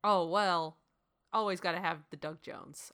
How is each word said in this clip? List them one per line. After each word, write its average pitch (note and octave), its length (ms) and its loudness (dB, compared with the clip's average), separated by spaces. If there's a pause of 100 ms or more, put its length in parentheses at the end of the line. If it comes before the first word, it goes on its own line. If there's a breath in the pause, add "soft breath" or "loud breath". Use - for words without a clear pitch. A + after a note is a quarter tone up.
Oh, G3 240 4
well, E3+ 520 2 (540)
always G#3 280 0
gotta E3+ 180 0
have E3 200 -2 (120)
the D#3 60 -12
Doug D#3 260 -10
Jones. - 520 -16